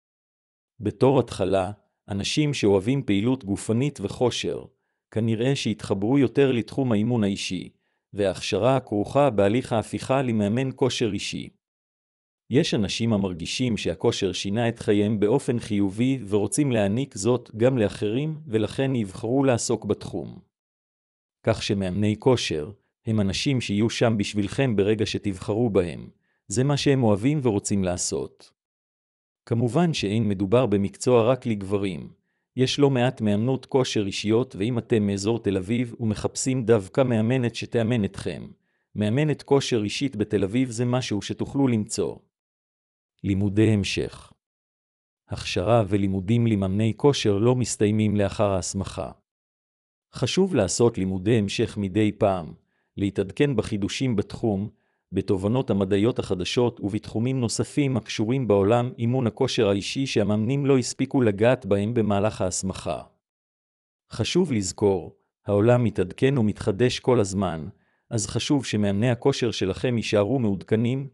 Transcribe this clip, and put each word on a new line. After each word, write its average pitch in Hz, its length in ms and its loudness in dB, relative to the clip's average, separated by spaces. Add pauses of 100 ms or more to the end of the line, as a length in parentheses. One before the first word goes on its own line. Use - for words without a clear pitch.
(800)
בתור 123 400 2
התחלה, 95 520 0 (380)
אנשים 131 440 -2
שאוהבים 107 500 2
פעילות 107 400 0
גופנית 110 580 -2
וכושר, 95 640 -2 (460)
כנראה 113 440 0
שהתחברו 107 640 -2
יותר 135 340 4
לתחום 120 400 -2
האימון 110 320 2
האישי, 98 460 -4 (440)
וההכשרה 101 640 0
הכרוכה 117 520 0
בהליך 104 440 0
ההפיכה 117 480 -2
למאמן 117 540 0
כושר 120 380 0
אישי. - 360 -8 (1000)
יש 131 240 2
אנשים 117 400 0
המרגישים 98 640 -2
שהכושר 98 560 -2
שינה 113 360 -2
את 117 100 -6
חייהם 104 400 2
באופן 120 400 0
חיובי 107 680 -2
ורוצים 104 440 0
להעניק 110 460 0
זאת 120 400 0
גם 127 200 4
לאחרים, 123 720 -2
ולכן 127 480 -2
יבחרו 113 480 -2
לעסוק 120 420 0
בתחום. 82 540 -6 (1040)
כך 117 200 0
שמאמני 101 560 0
כושר 92 520 0 (340)
הם 110 160 0
אנשים 110 400 0
שיהיו 104 280 0
שם 110 280 0
בשבילכם 104 580 -2
ברגע 104 300 2
שתבחרו 104 640 -2
בהם. 82 400 -2 (380)
זה 123 160 0
מה 143 140 0
שהם 135 260 2
אוהבים 113 400 2
ורוצים 101 400 0
לעשות. - 680 -6 (920)
כמובן 123 480 2
שאין 107 360 0
מדובר 101 360 2
במקצוע 107 640 4
רק 123 140 -2
לגברים. 98 640 -4 (460)
יש 127 240 0
לא 139 100 6
מעט 127 320 0
מאמנות 113 440 0
כושר 123 400 0
אישיות, 110 500 0
ואם 117 220 -2
אתם 110 300 0
מאזור 101 320 0
תל 98 180 0
אביב 117 420 -4
ומחפשים 123 680 -2
דווקא 110 380 2
מאמנת 117 520 0
שתאמן 113 500 -2
אתכם, 73 420 -8 (480)
מאמנת 131 480 0
כושר 135 400 2
אישית 131 320 -4
בתל 104 280 0
אביב 123 260 0
זה 117 160 -4
משהו 123 360 -2
שתוכלו 131 460 -2
למצוא. 101 480 -2 (1080)
לימודי 101 460 2
המשך. 92 640 -2 (920)
הכשרה 110 600 0
ולימודים 101 600 0
למאמני 104 500 0
כושר 120 400 2
לא 120 180 2
מסתיימים 107 600 0
לאחר 101 340 0
ההסמכה. 95 640 -4 (1000)
חשוב 180 420 0
לעשות 117 420 2
לימודי 95 400 0
המשך 104 400 -2
מדי 104 340 0
פעם, 92 420 -2 (440)
להתעדכן 101 580 0
בחידושים 107 600 -2
בתחום, 101 540 -2 (420)
בתובנות 104 580 0
המדעיות 101 500 2
החדשות 107 600 -2
ובתחומים 113 600 -4
נוספים 123 580 -2
הקשורים 117 500 -2
בעולם 107 500 4
אימון 120 300 0
הכושר 117 420 0
האישי 101 360 -2
שהמאמנים 110 600 0
לא 135 120 6
הספיקו 131 440 -2
לגעת 113 440 2
בהם 101 280 0
במהלך 104 480 0
ההסמכה. 90 640 -4 (1080)
חשוב 175 400 0
לזכור, 98 640 0 (280)
העולם 113 380 4
מתעדכן 107 540 0
ומתחדש 110 600 0
כל 123 200 2
הזמן, 92 480 -2 (420)
אז 110 180 -4
חשוב 135 380 0
שמאמני 104 440 0
הכושר 123 420 0
שלכם 110 460 -2
יישארו 107 420 2
מעודכנים 117 760 0